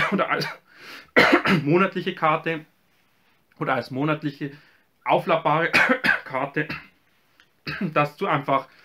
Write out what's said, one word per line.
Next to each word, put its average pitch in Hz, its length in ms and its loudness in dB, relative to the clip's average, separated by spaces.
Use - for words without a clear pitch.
<laughs> - 80 -2
oder - 180 0
als 147 160 -2
<clears throat> - 480 4
monatliche 185 500 2
Karte 160 520 0
oder 143 160 -2
als 120 160 -6
monatliche 147 600 -4
aufladbare 160 680 2
<clears throat> - 540 2
Karte, 143 440 -4
<clears throat> - 160 -8
dass 151 360 -2
du 196 100 -6
einfach, 143 420 0